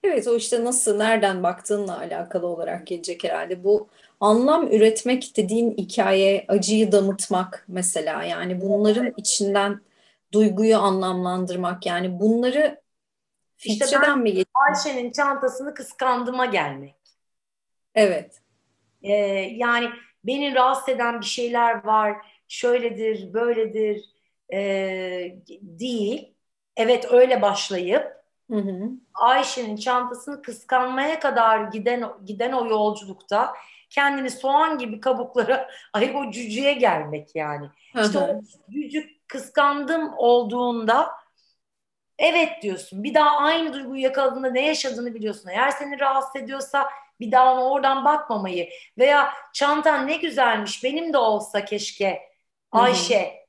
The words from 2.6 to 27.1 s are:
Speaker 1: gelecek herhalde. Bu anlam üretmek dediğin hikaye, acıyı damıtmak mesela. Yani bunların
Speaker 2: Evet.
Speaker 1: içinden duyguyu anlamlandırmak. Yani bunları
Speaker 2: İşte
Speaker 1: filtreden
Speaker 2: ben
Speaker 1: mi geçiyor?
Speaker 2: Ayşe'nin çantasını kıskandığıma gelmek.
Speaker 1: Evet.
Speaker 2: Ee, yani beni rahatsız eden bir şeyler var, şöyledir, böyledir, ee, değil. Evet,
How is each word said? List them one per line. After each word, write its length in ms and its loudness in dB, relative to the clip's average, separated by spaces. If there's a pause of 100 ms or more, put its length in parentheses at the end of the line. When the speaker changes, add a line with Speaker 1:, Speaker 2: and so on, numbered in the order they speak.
Speaker 1:
gelecek 360 -8
herhalde. 400 -6
Bu 260 2 (300)
anlam 480 4
üretmek 720 2
dediğin 400 0
hikaye, 720 2
acıyı 440 2
damıtmak 760 0
mesela. 560 -4
Yani 380 -6
bunların 460 2
Speaker 2:
Evet. 100 -6
Speaker 1:
içinden 640 0 (500)
duyguyu 460 4
anlamlandırmak. 1080 -2
Yani 340 -4
bunları 640 2 (840)
Speaker 2:
İşte 220 0
Speaker 1:
filtreden 160 4
Speaker 2:
ben 180 2
Speaker 1:
mi 140 0
geçiyor? 200 0
Speaker 2:
Ayşe'nin 580 0
çantasını 600 -2
kıskandığıma 720 -4
gelmek. 500 -4 (1000)
Speaker 1:
Evet. 460 2 (600)
Speaker 2:
Ee, 100 0 (420)
yani 340 0 (340)
beni 320 -2
rahatsız 340 2
eden 320 -2
bir 40 -10
şeyler 600 0
var, 320 2 (300)
şöyledir, 840 -2
böyledir, 720 -2 (480)
ee, 840 -4 (260)
değil. 720 -6 (420)
Evet, 360 2